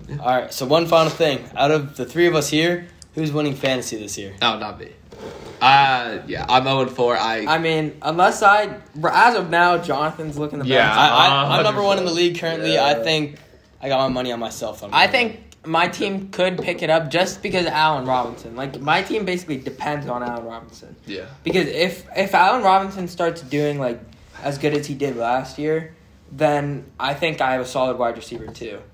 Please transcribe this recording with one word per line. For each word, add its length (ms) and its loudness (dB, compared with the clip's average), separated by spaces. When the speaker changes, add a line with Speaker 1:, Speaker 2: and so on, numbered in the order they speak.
Speaker 1:
yeah. 120 -8
Speaker 2:
All 100 -4
right, 240 0
so 120 -6
one 220 4
final 220 6
thing. 340 0
Out 140 2
of 260 -2
the 80 -6
three 220 2
of 80 2
us 140 0
here, 380 0
who's 180 -2
winning 220 -2
fantasy 420 -4
this 200 -10
year? 240 -12
Speaker 1:
Oh, 180 2
not 200 -10
me. 120 -18
Uh, 640 4
yeah, 220 -8
I'm 200 4
oh 160 2
and 80 -4
four. 260 2
I 280 -2
Speaker 3:
I 120 2
mean, 440 -2
unless 400 2
I, 360 6
as 240 6
of 140 -2
now, 280 4
Jonathan's 600 -4
looking 220 -6
the 60 -4
Speaker 1:
Yeah. 220 4
Speaker 3:
best. 120 2
Speaker 2:
I, 100 8
I, 340 4
I'm 160 0
Speaker 1:
Uh, 40 4
Speaker 2:
number 200 0
one 140 2
in 80 -2
the 80 -2
league 260 0
currently. 360 -4
Speaker 1:
yeah. 100 2
Speaker 2:
I 80 4
think 320 -2
I 80 -8
got 100 2
my 80 2
money 240 -4
on 80 -6
myself. 440 -8
I'm 100 -10
Speaker 3:
I 140 6
Speaker 2:
gonna 40 0
Speaker 3:
think 280 -2
my 240 0
team 400 -6
could 320 -2
pick 200 -6
it 80 -2
up 220 2
just 320 -2
because 220 -2
Allen 400 0
Robinson. 500 -4
Like, 240 -10
my 220 0
team 240 -4
basically 320 -4
depends 500 -8
on 160 -6
Allen 220 -8
Robinson. 500 -16
Speaker 1:
Yeah. 200 -10
Speaker 3:
Because 240 0
if, 380 -4
if 180 -2
Allen 300 6
Robinson 460 2
starts 320 -4
doing, 360 -2
like, 220 -4
as 160 -4
good 160 0
as 140 -2
he 80 -6
did 220 -4
last 420 -2
year, 340 -4
then 680 -2
I 160 -4
think 280 -2
I 100 2
have 100 0
a 40 -4
solid 340 -2
wide 160 0
receiver 320 -12
too. 320 -12